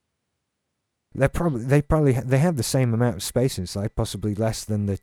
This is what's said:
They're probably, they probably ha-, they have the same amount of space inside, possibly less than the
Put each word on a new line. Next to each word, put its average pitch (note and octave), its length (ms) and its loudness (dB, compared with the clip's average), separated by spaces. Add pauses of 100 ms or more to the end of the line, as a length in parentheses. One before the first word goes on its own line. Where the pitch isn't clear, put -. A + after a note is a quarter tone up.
(1120)
They're C3 140 2
probably, C3+ 380 -2
they C#3 160 4
probably D3+ 320 2
ha-, C3 100 -2
they C3 140 2
have E3 180 2
the A#2 80 -2
same B2+ 300 0
amount A#2 220 0
of F#2 80 -10
space - 340 -2
inside, G2 380 -6
possibly G#2+ 400 -4
less A2 280 -2
than G#2 220 -2
the G2 180 -2